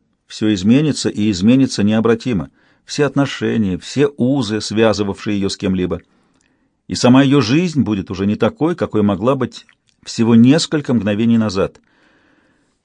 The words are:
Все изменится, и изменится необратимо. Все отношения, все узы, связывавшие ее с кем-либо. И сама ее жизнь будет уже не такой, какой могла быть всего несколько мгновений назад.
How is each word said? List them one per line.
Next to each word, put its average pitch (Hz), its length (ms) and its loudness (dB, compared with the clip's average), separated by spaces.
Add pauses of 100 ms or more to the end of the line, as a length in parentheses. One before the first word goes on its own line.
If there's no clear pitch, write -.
(260)
Все 107 280 -2
изменится, 120 540 0
и 104 220 -2
изменится 117 520 2
необратимо. 110 680 0 (340)
Все - 200 -2
отношения, 113 760 -2
все 143 380 -2
узы, 117 440 -2
связывавшие 104 760 -2
ее 98 120 -2
с - 80 -6
кем-либо. 90 440 -2 (880)
И - 60 -8
сама 127 280 4
ее 139 180 2
жизнь 147 420 0
будет 95 280 -2
уже 98 160 -4
не 104 100 -2
такой, 143 380 -2
какой 107 280 -4
могла 101 320 0
быть 127 320 -8 (360)
всего 117 320 0
несколько 143 600 2
мгновений 110 440 0
назад. 95 420 -4 (1040)